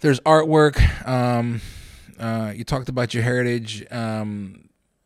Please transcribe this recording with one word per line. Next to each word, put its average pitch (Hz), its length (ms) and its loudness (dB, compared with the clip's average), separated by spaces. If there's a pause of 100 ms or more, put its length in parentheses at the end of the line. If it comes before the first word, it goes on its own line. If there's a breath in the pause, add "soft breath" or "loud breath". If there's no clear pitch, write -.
there's 139 180 4
artwork. 156 580 4 (300 loud breath)
Um, 120 540 0 (580 loud breath)
uh, 113 340 -6
you 113 120 -10
talked 131 240 -4
about 127 240 -2
your 117 100 -2
heritage. 120 640 -2
Um, 107 800 -8 (380)